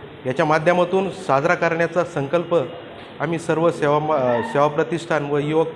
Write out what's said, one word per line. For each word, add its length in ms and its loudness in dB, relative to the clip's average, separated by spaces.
याच्या 200 0
माध्यमातून 640 2
साजरा 440 0
करण्याचा 500 0
संकल्प 520 -2
आम्ही 180 -2
सर्व 320 2
सेवा 280 2
म-, 420 2
सेवा 280 2
प्रतिष्ठान 640 -2
व 80 0
युवक 380 0